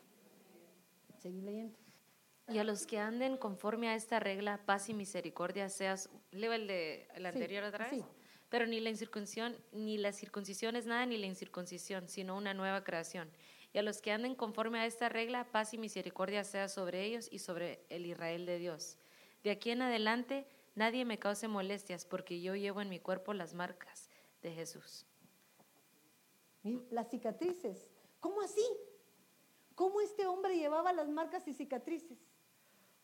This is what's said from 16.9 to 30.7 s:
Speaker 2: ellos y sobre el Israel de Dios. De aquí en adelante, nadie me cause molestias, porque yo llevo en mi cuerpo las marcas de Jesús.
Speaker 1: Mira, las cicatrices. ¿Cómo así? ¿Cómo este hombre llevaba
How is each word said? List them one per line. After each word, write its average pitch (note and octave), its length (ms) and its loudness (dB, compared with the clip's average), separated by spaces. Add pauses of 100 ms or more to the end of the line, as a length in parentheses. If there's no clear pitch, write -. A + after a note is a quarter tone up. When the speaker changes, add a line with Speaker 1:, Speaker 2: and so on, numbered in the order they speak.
Speaker 2:
ellos A3+ 260 -2
y F#3+ 80 -8
sobre E3+ 500 -4
el F3 160 -4
Israel E3+ 400 -2
de F3 140 0
Dios. E3+ 400 -4 (440)
De G#3 80 4
aquí G3+ 200 2
en A#3+ 100 2
adelante, A#3+ 640 4 (280)
nadie A3+ 320 4
me A3 120 0
cause G3+ 300 0
molestias, G3 560 -2
porque F3 380 -4
yo F#3 120 0
llevo G3+ 280 0
en G3 80 -2
mi F3 100 -4
cuerpo F#3 320 0
las E3+ 220 -4
marcas - 560 -8 (320)
de E3+ 100 -4
Jesús. - 540 -10 (1600)
Speaker 1:
Mira, B3 280 -2
las A#3 180 0
cicatrices. A#3 800 -2 (320)
¿Cómo G4+ 220 0
así? G#4 240 4 (1080)
¿Cómo G4 280 4
este G4+ 240 2
hombre F#4 320 2
llevaba D#4+ 340 6